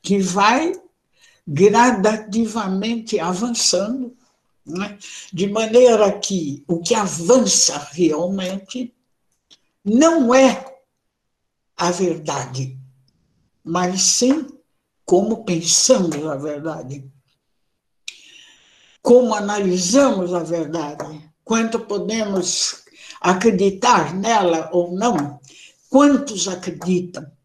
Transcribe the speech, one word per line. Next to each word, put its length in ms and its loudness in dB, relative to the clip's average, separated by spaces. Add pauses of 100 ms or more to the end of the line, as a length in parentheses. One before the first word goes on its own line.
que 180 -2
vai 540 0 (720)
gradativamente 1700 0
avançando, 960 -4 (480)
né? 340 -10 (340)
De 140 -4
maneira 720 4
que 480 -6
o 140 -2
que 140 0
avança 800 2 (160)
realmente 1000 -2 (920)
não 500 4
é 300 4 (1120)
a 160 0
verdade, 840 -4 (840)
mas 400 -2
sim 440 0 (580)
como 400 0
pensamos 840 0
a 80 -4
verdade. 760 -10 (2000)
Como 300 6
analisamos 1000 0
a 60 -2
verdade, 840 -8 (220)
quanto 340 -2
podemos 1040 -6 (380)
acreditar 920 2
nela 600 0
ou 240 -2
não, 420 -2 (500)
quantos 600 2
acreditam. 760 -6 (200)